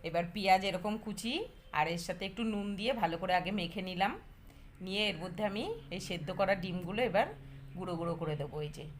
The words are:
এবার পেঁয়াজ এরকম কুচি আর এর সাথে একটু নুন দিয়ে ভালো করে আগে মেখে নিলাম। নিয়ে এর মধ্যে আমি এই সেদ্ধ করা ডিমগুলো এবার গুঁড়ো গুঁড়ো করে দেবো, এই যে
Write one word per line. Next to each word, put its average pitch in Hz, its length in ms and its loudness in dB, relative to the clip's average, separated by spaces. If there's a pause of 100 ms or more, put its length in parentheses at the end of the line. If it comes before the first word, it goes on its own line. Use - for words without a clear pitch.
এবার 170 220 2 (100)
পেঁয়াজ 190 300 6
এরকম 196 340 0
কুচি 233 460 -2 (280)
আর 156 160 4
এর 170 100 0
সাথে 175 280 -4
একটু 190 160 -4
নুন 202 340 -2
দিয়ে 220 160 0
ভালো 170 260 2
করে 180 160 2
আগে 180 160 2
মেখে 190 320 -2
নিলাম। 190 380 0 (600)
নিয়ে 196 280 0
এর 185 80 0
মধ্যে 180 280 -2
আমি 233 300 0 (160)
এই 180 100 -6
সেদ্ধ 170 300 -4
করা 190 240 4
ডিমগুলো 180 480 0
এবার 214 240 6 (500)
গুঁড়ো 175 200 -2
গুঁড়ো 170 180 0
করে 156 220 -2
দেবো, 147 240 -4
এই 151 80 -2
যে 143 160 -8 (160)